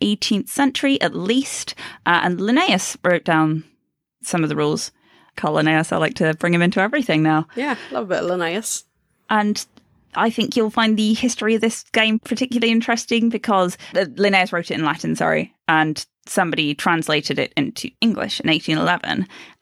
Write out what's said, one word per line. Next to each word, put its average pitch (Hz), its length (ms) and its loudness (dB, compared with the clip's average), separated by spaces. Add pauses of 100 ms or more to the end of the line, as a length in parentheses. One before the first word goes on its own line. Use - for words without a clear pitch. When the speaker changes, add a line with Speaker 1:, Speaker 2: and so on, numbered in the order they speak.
Speaker 1:
eighteenth 208 480 0
century 269 540 0
at - 120 0
least, 226 600 -2 (320)
uh, 170 160 4
and 180 180 0
Linnaeus 233 640 2
wrote 175 200 2
down 156 380 2 (600)
some 170 200 -2
of 151 60 0
the 151 80 -4
rules. 151 340 -2 (460)
Carl 156 180 -2
Linnaeus, 156 380 2
I 165 60 0
like 160 160 0
to 160 200 2
bring 175 200 0
him 170 80 4
into 185 180 2
everything 196 420 0
now. 156 240 2 (100)
Speaker 2:
Yeah, 262 200 -4 (140)
love 233 140 -4
a 180 100 -4
bit 160 80 -2
of 175 80 -2
Linnaeus. 180 540 -4 (440)
Speaker 1:
And 208 380 0 (480)
I 220 160 2
think - 260 -2
you'll 214 140 2
find 220 260 2
the 214 160 2
history 220 440 0
of 220 40 -2
this 226 220 0 (100)
game 220 280 2
particularly 233 520 -2
interesting 233 560 0
because, 202 480 0 (180)
uh, 247 200 2
Linnaeus 190 360 2
wrote 170 200 -4
it - 80 -4
in 160 60 -2
Latin, 156 300 -2
sorry, 156 400 0 (140)
and 156 380 2 (180)
somebody 156 480 0
translated 156 640 0
it - 200 -2
into 131 340 -4 (100)
English 208 380 0
in - 100 -4
eighteen 156 300 0
eleven, 175 480 -2 (360)